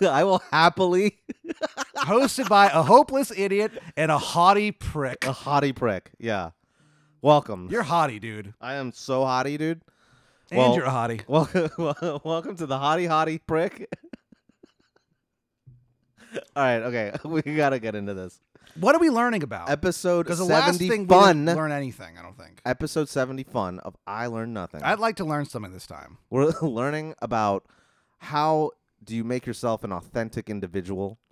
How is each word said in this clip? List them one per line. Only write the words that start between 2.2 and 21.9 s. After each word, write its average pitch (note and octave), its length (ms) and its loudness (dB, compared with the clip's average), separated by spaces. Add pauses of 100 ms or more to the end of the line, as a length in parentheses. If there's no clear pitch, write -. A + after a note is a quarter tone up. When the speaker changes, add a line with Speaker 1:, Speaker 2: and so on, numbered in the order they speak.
Speaker 1:
by G3+ 180 8
a E3 160 4
hopeless C4 520 6
idiot G3 360 0 (240)
and D#3 160 2
a D3 60 4
haughty G3+ 540 4
prick. - 540 -6
Speaker 2:
A C3+ 60 -2
haughty C#3 400 0
prick. G#2+ 480 -4
Yeah. G2 320 -6 (680)
Welcome. B2 500 2
Speaker 1:
You're A3 120 -2
haughty, D3 360 0
dude. G#2 420 -12
Speaker 2:
I B2+ 140 -10
am C3 160 -8
so C3 320 -2
haughty, C3 340 -2
dude. E3 240 -4 (680)
Speaker 1:
And - 60 -4
Speaker 2:
Well, B2+ 180 6
Speaker 1:
you're B2+ 100 0
a B2 40 0
hottie. A#2 360 -4
Speaker 2:
<laughs> - 20 -20
Welcome, D#3 960 -2
welcome E3 340 -6
to D#3+ 80 -8
the C3+ 120 -4
hottie D#3 300 0
hottie D#3+ 380 0
prick. E3 480 -2
<laughs> - 60 -10 (2500)
All C#3 80 0
right, A#2+ 200 2
okay. A#2 360 -4
<laughs> - 40 -18
We D#3 180 -4
gotta C#3+ 380 0
get A2 160 -6
into G2+ 180 -6
this. F#2 260 -12 (400)
Speaker 1:
What A#3 160 4
are E4 40 4
we E4+ 100 4
learning A#3 340 0
about? G#2 260 -8
Speaker 2:
Episode E3+ 580 0
Speaker 1:
'Cause E3+ 100 -2
the F#3 80 -2
last E3 280 4
Speaker 2:
seventy F3+ 160 -2
Speaker 1:
thing G#3 180 -2
Speaker 2:
fun. F3+ 320 8
Speaker 1:
we D3 60 -2
didn't E3 120 2
learn D#3 140 -2
anything, A2+ 460 -8